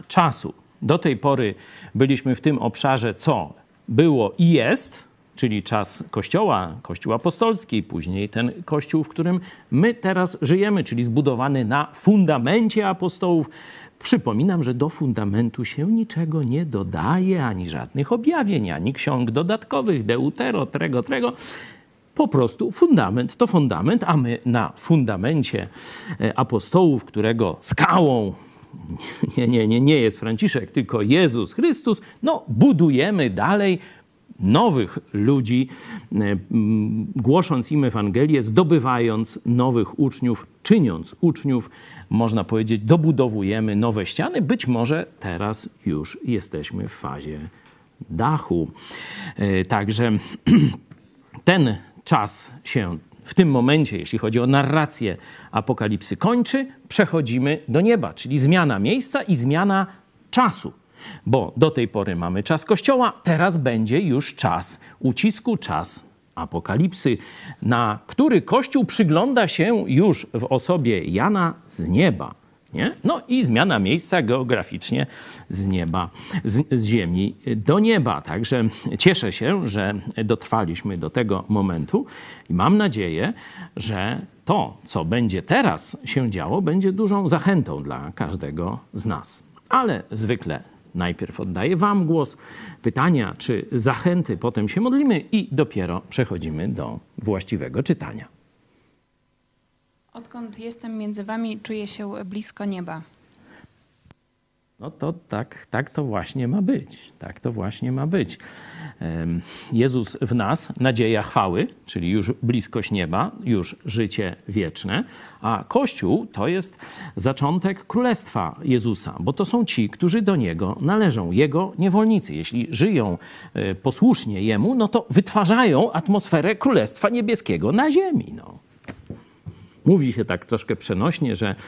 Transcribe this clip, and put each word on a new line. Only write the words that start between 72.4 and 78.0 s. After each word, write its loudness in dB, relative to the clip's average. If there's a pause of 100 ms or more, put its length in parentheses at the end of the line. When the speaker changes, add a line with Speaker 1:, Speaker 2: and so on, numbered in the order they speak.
Speaker 1:
Nie? -2 (120)
No 0
i 2
zmiana 4
miejsca 2
geograficznie -2 (440)
z -4
nieba, -2 (340)
z, 0
z -2
ziemi 0 (200)
do 2
nieba. 2